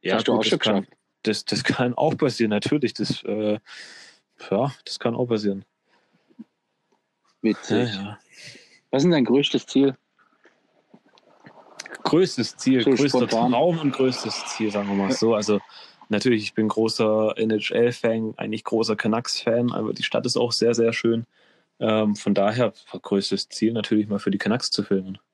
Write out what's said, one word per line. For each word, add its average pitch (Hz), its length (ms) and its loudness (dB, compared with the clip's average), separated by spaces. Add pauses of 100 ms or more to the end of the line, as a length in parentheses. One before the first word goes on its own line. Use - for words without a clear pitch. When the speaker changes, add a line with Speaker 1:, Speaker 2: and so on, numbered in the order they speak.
Speaker 1:
Ja, 92 160 -2
Speaker 2:
Hast 113 100 0
du 117 60 2
Speaker 1:
gut, 104 60 4
Speaker 2:
auch 110 40 2
Speaker 1:
das 110 80 0
Speaker 2:
schon 143 80 2
Speaker 1:
kann, 104 220 0
Speaker 2:
geschafft? - 180 -14 (240)
Speaker 1:
das, 107 220 -2
das - 200 -4
kann 123 300 0
auch 156 220 0
passieren, 117 340 0
natürlich. 123 440 0
Das, - 300 -4
äh, 107 340 -2 (920)
ja, 127 200 0 (120)
das - 160 -10
kann 120 160 -2
auch 123 100 0
passieren. 104 380 -2 (1800)
Speaker 2:
Witzig. 113 500 0
Speaker 1:
Ja, 98 100 -8
ja. 101 160 -12 (760)
Speaker 2:
Was 131 80 2
ist 156 60 2
denn 180 40 6
dein 147 140 4
größtes 131 420 2
Ziel? 135 300 2 (2000)
Speaker 1:
Größtes 156 520 0
Ziel, 131 260 2
Speaker 2:
So 123 80 4
Speaker 1:
größter 135 180 4
Speaker 2:
spontan. 120 420 2
Speaker 1:
Traum 165 300 2
und 143 100 0
größtes 127 560 -2
Ziel, 110 240 -4
sagen 101 200 -2
wir 101 40 0
mal 98 140 2
Speaker 2:
Ja. 90 80 0
Speaker 1:
so. 113 180 2
Also 104 260 0 (480)
natürlich, 107 360 0
ich - 100 -10
bin 110 140 0
großer 110 680 0
N-H-L-Fan, 113 1000 0
eigentlich 107 260 -6
großer 113 320 0
Canucks-Fan, 117 800 0
aber 110 200 -4
die - 120 -6
Stadt - 200 -2
ist 123 120 -2
auch 117 160 0
sehr, 117 220 2
sehr 117 180 2
schön. 117 340 0 (540)
Ähm, 107 340 2
von 104 180 -2
daher 110 400 2 (200)
war 95 80 -10
größtes 98 480 -2
Ziel 110 240 0
natürlich 107 340 0
mal 104 140 -4
für - 100 -2
die 98 80 0
Canucks 110 320 -2
zu 101 140 -2
filmen. 95 340 -2 (160)